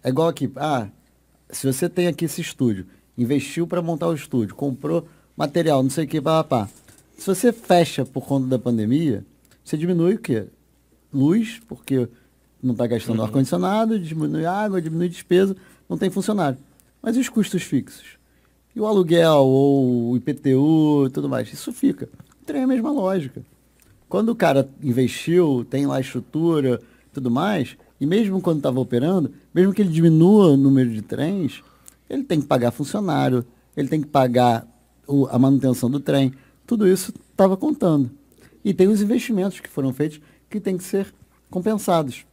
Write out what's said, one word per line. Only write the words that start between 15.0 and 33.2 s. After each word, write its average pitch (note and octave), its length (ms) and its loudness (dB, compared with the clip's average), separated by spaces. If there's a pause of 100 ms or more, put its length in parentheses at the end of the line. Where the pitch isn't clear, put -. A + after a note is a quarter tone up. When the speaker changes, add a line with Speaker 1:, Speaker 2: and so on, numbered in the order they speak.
Speaker 1:
despesa, F#3+ 480 0 (320)
não F3 80 -6
tem F#3 140 -2
funcionário. F#3 480 -2 (420)
Mas A3+ 160 -2
e C4 40 2
os B3 100 -2
custos F#3+ 320 -2
fixos? - 560 -6 (580)
E A3 40 -6
o G#3+ 60 -2
aluguel, E3+ 460 4 (140)
ou C3 640 2
o B2+ 80 0
I - 20 -2
P C#3+ 140 -4
T C3+ 220 0
U D3+ 500 4
e C3 40 -2
tudo C#3 160 -6
mais? A#2+ 240 -4
Isso - 220 -12
fica. - 340 -2 (360)
O - 20 -20
trem D4 160 -6
é C4 40 -2
a C4 40 0
mesma B3+ 220 -2
lógica. F#3 500 -4 (720)
Quando G3+ 180 0
o A#3 80 -2
cara C#3 320 2 (140)
investiu, C3 880 0
tem C#3 160 -2
lá C3+ 120 -2
estrutura C3+ 800 -2 (280)
e - 80 -20
tudo C3 160 -4
mais, D#3 460 -2 (240)
e C3+ 60 -2
mesmo F#3+ 340 0
quando E3 220 -2
tava C3 180 -2
operando, C3+ 500 0 (240)
mesmo F#3 200 4
que G#3+ 80 0
ele F#3+ 80 2
diminua E3 580 6
o C#3 80 6
número C3+ 320 4
de A2 140 -6
trens, D#3+ 600 -4 (460)
ele - 160 -6
tem D#3+ 160 0
que C#3 60 -6
pagar A#2+ 240 2
funcionário, C#3 720 -2 (320)